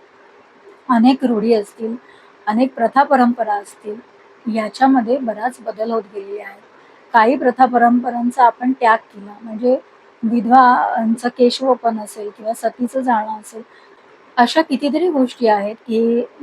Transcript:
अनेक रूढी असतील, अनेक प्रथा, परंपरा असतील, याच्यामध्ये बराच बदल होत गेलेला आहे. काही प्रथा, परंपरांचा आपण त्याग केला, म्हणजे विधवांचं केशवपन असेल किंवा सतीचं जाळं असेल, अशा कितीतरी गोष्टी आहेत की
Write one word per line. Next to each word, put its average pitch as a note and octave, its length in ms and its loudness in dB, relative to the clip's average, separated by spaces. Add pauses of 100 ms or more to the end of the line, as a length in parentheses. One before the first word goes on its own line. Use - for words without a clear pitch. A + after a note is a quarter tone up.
(880)
अनेक B3+ 360 4
रूढी A#3 280 0
असतील, A3 420 -4 (520)
अनेक A#3+ 280 0
प्रथा, A3+ 280 2
परंपरा A#3+ 500 2
असतील, G#3 420 -8 (600)
याच्यामध्ये B3 640 0
बराच A#3 440 -6
बदल A3 300 -8
होत A3 120 -4 (120)
गेलेला G3+ 280 -12
आहे. - 160 -20 (540)
काही A#3 240 4
प्रथा, C4 280 2
परंपरांचा A#3+ 800 0
आपण B3 260 0
त्याग A3+ 260 2
केला, G#3 440 -18
म्हणजे A#3 380 -2 (440)
विधवांचं A#3 1080 2
केशवपन A#3+ 720 0
असेल G#3 380 -14
किंवा A3 160 -8
सतीचं A#3+ 460 -6
जाळं A3 400 -2
असेल, - 520 -20 (460)
अशा B3 240 2
कितीतरी D4+ 480 -2
गोष्टी B3+ 380 0
आहेत G#3 280 0
की A#3 480 0 (200)